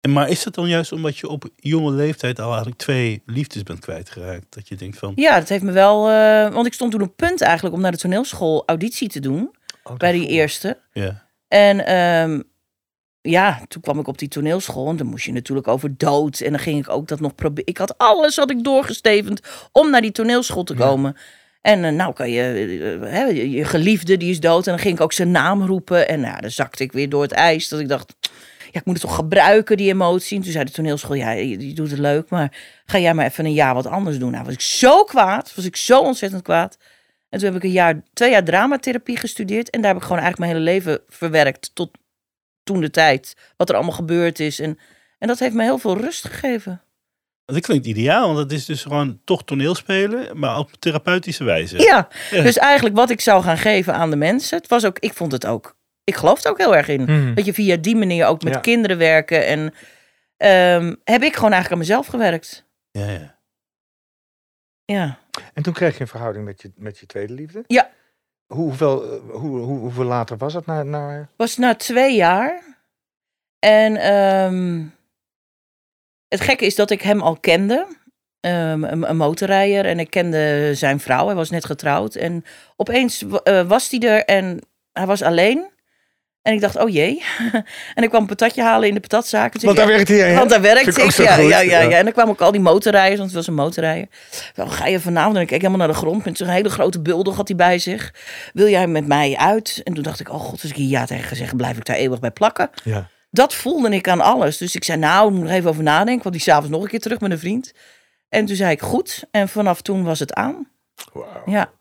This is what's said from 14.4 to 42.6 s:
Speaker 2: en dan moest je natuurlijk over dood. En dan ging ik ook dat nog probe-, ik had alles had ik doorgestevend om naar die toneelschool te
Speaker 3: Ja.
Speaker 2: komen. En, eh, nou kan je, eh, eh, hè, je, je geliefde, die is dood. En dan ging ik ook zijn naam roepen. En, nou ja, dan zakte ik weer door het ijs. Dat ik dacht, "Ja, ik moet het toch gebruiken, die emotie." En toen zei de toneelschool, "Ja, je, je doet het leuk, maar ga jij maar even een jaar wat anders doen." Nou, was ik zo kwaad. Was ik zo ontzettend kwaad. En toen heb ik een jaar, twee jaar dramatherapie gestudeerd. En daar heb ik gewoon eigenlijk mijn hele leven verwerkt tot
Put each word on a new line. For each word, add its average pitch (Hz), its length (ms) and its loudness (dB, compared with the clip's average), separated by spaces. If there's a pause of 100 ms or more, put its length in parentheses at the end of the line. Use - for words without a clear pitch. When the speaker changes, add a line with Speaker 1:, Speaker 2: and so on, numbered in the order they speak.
Speaker 2:
en 165 80 -4
dan 135 100 -6
moest - 180 -10
je - 60 -8
natuurlijk 131 360 -6
over 135 300 -2
dood. 147 420 0
En 143 120 -4
dan 143 80 -2
ging 147 200 -4
ik 135 100 -8
ook 147 180 -6
dat 151 120 -8
nog 147 160 -6
probe-, 151 300 -6
ik 175 120 -6
had - 200 -6
alles 302 380 4
had 277 160 0
ik 240 120 -4
doorgestevend 220 800 0 (300)
om 302 180 6
naar 254 120 4
die 220 100 -2
toneelschool 233 520 -2
te 165 100 -10
Speaker 3:
Ja. 123 60 -6
Speaker 2:
komen. 135 360 2 (460)
En, 208 240 4
eh, 160 60 0
nou 160 220 -2
kan 123 160 -6
je, 120 120 -2
eh, 98 520 -4
eh, 87 80 -10
hè, 156 220 -4
je, 147 280 -2
je 143 140 -4
geliefde, 175 520 0
die 175 120 -4
is 180 100 -4
dood. 170 280 2
En 190 40 -2
dan 170 100 -4
ging 180 140 0
ik 160 60 -2
ook 156 120 0
zijn 180 180 0
naam 180 340 2
roepen. 180 420 0
En, 156 120 -4
nou 113 140 -6
ja, 90 80 -12
dan 110 100 -10
zakte - 320 -6
ik 131 80 -8
weer 143 180 -4
door 143 120 0
het 143 100 -4
ijs. 160 360 2
Dat 151 120 -6
ik 147 80 -6
dacht, - 280 -6 (560)
"Ja, 170 80 -8
ik - 60 -12
moet 180 120 -2
het - 80 -8
toch - 100 -6
gebruiken, 196 640 4
die 196 140 0
emotie." 185 460 -2
En 190 60 -6
toen 180 80 -10
zei 151 140 -4
de 131 60 -12
toneelschool, 147 440 -4
"Ja, 117 160 -2
je, 113 360 -6
je 143 60 -12
doet 156 180 -6
het 143 80 -8
leuk, 147 300 0
maar 156 280 -4 (280)
ga - 140 -2
jij 170 140 4
maar 156 120 0
even 160 200 -4
een 156 80 -2
jaar 143 200 4
wat 127 120 -2
anders 170 340 -4
doen." 123 120 -4
Nou, 117 140 -8
was 131 80 -10
ik 123 80 -10
zo 294 420 6
kwaad. 214 520 0
Was 185 100 -8
ik 180 100 -8
zo - 260 4
ontzettend 196 400 -4
kwaad. 175 360 -2 (520)
En - 100 -8
toen 202 80 -2
heb 185 100 -2
ik 175 60 -6
een 190 120 -2
jaar, 165 260 2 (120)
twee 240 180 2
jaar 202 120 4
dramatherapie 240 760 -2
gestudeerd. 214 520 -6
En 233 120 -4
daar 208 120 2
heb 180 80 -2
ik - 60 -12
gewoon 175 140 -2
eigenlijk 175 300 -2
mijn 165 140 -2
hele 170 140 2
leven 170 280 -4
verwerkt 156 680 -2
tot 175 140 -6 (760)